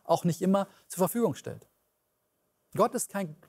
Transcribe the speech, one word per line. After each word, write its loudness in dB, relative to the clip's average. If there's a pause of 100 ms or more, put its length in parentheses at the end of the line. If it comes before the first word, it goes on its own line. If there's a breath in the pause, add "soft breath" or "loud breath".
auch 2
nicht 0
immer, 2 (220 soft breath)
zur -8
Verfügung 0
stellt. -14 (1080)
Gott 2
ist -6
kein -8 (120)